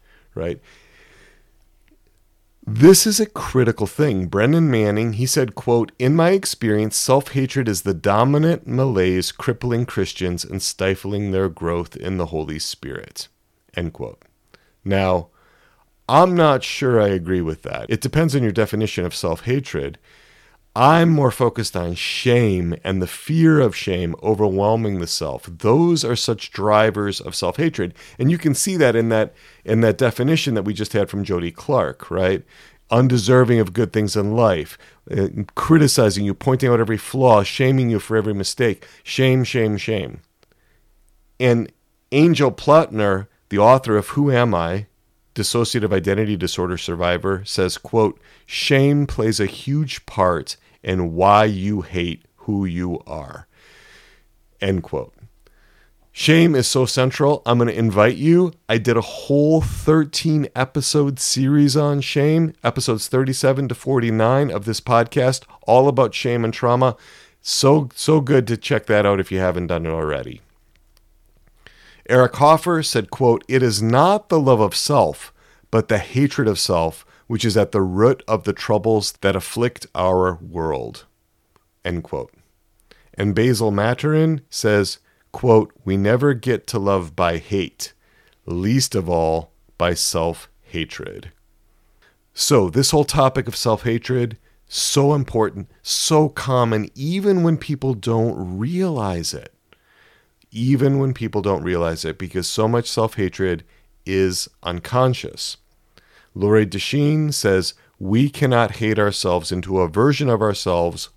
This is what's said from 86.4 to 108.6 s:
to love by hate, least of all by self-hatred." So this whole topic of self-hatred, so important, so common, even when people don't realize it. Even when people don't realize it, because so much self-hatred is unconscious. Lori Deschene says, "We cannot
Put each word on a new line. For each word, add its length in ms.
to 100
love 360
by 220
hate, 560
least 480
of 160
all 420
by 160
self-hatred." 1400
So 380
this 200
whole 140
topic 420
of 80
self-hatred, 840
so 460
important, 580
so 480
common, 640
even 480
when 160
people 340
don't 640
realize 760
it. 180
Even 480
when 140
people 300
don't 200
realize 440
it, 100
because 300
so 200
much 220
self-hatred 760
is 420
unconscious. 960
Lori 300
Deschene 720
says, 400
"We 320
cannot 460